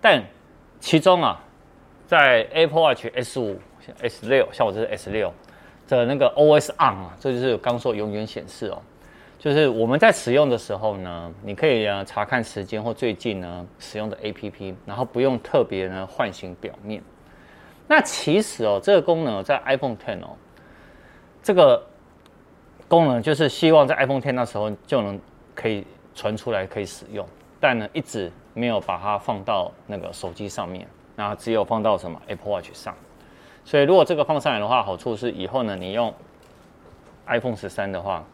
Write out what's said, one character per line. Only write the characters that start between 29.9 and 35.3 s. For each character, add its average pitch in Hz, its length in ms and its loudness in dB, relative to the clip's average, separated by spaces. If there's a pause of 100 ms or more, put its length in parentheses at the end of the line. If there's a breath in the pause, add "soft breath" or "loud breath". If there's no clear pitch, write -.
个 87 140 -10
手 87 180 -10
机 98 180 -12
上 98 180 -10
面， 92 200 -14 (300)
那 104 180 -6
只 - 160 -10
有 107 140 2
放 110 180 -2
到 104 160 2
什 87 100 -10
么 82 200 -14
Apple 104 240 -8
Watch 90 200 -8
上。 - 220 -14 (720 loud breath)
所 - 140 0
以 143 40 6
如 156 120 6
果 175 100 8
这 180 100 -2
个 147 100 0
放 151 160 -2
上 139 140 -2
来 107 40 -4
的 104 80 -4
话， 120 160 2
好 98 140 -4
处 117 180 -6
是 113 180 -4